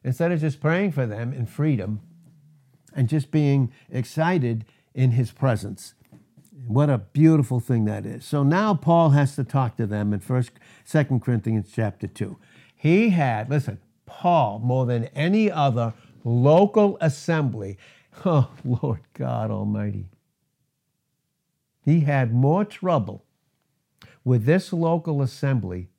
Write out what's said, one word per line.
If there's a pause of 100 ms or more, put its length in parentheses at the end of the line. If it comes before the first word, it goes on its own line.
Instead
of
just
praying
for
them
in
freedom (960)
and
just
being (180)
excited (300)
in
His
presence. (720)
What
a
beautiful
thing
that
is.
So
now
Paul
has
to
talk
to
them
in
First, (320)
Second
Corinthians
chapter
two. (360)
He
had,
listen, (280)
Paul,
more
than
any
other (320)
local
assembly, (220)
<laughs>
oh, (140)
Lord (120)
God
Almighty, (1800)
he
had
more
trouble (1000)
with
this
local
assembly (100)